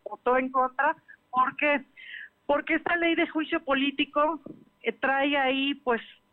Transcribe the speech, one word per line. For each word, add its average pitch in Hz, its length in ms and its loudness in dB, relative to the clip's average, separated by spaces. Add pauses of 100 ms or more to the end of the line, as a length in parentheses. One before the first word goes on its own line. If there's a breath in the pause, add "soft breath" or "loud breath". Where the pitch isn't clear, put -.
votó - 340 0
en 262 120 -2
contra. 262 440 0 (360 loud breath)
¿Por 262 260 0
qué? 285 280 0 (600 loud breath)
Porque 285 280 0
esta 320 200 -2
ley 339 220 2
de 330 120 2
juicio 320 360 -4
político, 285 760 0 (420)
eh, 233 100 -2
trae 269 440 0
ahí, 269 380 0
pues, 233 260 -2 (320)